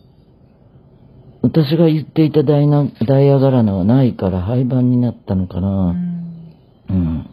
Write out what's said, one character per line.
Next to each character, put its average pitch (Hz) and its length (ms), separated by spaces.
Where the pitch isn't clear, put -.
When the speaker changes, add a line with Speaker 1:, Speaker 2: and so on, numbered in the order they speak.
Speaker 1:
私 151 320
が 170 80
言 156 180
っ - 20
て 160 200
い 139 60
た 151 100
ダ 143 180
イ 147 80
ナ-、 147 180
ダ 139 140
イ 139 60
ヤ 139 100
ガ 135 140
ラ 127 100
ナ 104 120
は 92 100
な 127 200
い 110 120
か 95 160
ら 92 100
廃 123 240
盤 123 240
に 123 80
な 123 140
っ - 40
た - 200
の 92 120
か 90 140
な。 98 80
Speaker 2:
う 95 240
ん。 - 600
Speaker 1:
う 95 40
ん。 80 400